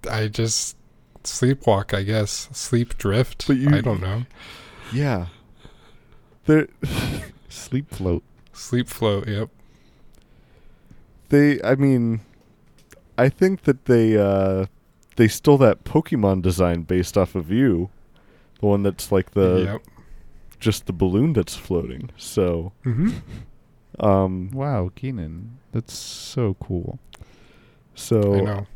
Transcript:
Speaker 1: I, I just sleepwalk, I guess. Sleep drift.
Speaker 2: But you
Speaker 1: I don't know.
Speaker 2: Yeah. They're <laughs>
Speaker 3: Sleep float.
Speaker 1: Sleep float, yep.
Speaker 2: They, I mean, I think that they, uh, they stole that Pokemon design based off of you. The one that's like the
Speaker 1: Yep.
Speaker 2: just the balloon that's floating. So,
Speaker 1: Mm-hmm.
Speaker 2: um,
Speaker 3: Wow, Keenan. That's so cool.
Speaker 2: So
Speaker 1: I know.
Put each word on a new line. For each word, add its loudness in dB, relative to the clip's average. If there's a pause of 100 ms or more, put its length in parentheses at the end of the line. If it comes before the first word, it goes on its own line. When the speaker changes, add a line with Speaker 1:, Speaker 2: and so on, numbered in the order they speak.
Speaker 1:
I, -4
I -2
just -4 (460)
sleepwalk, 0
I -2
guess. -4
Sleep -2
drift. -2
Speaker 2:
But 4
you 2
Speaker 1:
I 0
don't -2
know. -4 (720)
Speaker 2:
Yeah. -2 (1200)
They're 4 (400)
<laughs> -12
Speaker 3:
Sleep -8
float. -2 (320)
Speaker 1:
Sleep -4
float, -2
yep. -6 (1800)
Speaker 2:
They, 4
I 2
mean, 2 (1000)
I 6
think 0
that 0
they, 4
uh, 2 (500)
they 6
stole 4
that 4
Pokemon 0
design 0
based 0
off 0
of -6
you. 2 (720)
The 0
one 2
that's -2
like 0
the 4
Speaker 1:
Yep. -8 (760)
Speaker 2:
just -2
the -6
balloon 0
that's -2
floating. -6
So, -2 (140)
Speaker 1:
Mm-hmm. 0 (920)
Speaker 2:
um, 0
Speaker 3:
Wow, -4
Keenan. -10 (140)
That's -6
so -6
cool. -8 (960)
Speaker 2:
So 0
Speaker 1:
I 4
know. -4